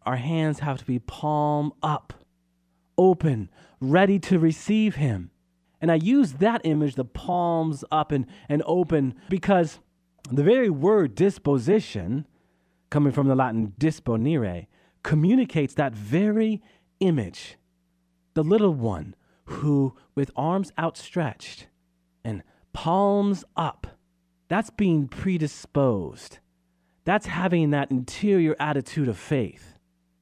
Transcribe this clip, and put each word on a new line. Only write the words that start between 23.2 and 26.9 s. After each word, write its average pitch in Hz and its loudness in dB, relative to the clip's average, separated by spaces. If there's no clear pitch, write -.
up, - -4
that's 202 -4
being 165 2
predisposed. 139 -2